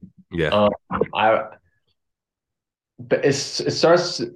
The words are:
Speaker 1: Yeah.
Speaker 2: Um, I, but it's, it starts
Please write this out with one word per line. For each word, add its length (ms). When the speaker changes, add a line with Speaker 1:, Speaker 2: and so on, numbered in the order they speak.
Speaker 1:
Yeah. 160
Speaker 2:
Um, 220
I, 300
but 260
it's, 360
it 100
starts 500